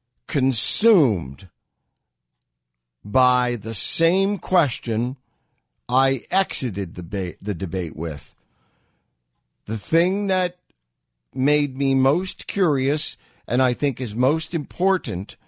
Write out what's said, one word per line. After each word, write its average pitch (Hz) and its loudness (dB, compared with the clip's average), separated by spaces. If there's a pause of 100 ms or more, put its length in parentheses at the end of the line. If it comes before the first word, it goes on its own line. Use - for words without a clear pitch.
(280)
consumed 127 2 (1500)
by 123 2
the 110 -8
same 190 2
question 123 0 (720)
I 135 2 (100)
exited 104 -2
the 90 -8
ba-, 90 -4
the 101 -4
debate 87 -6
with. 76 -8 (1300)
The 107 -4
thing 185 0
that 185 -2 (760)
made 139 0
me 135 2
most 143 0
curious 151 0 (280)
and 123 0
I 127 2
think 135 -2
is 110 -6
most 143 0
important 156 -4 (120)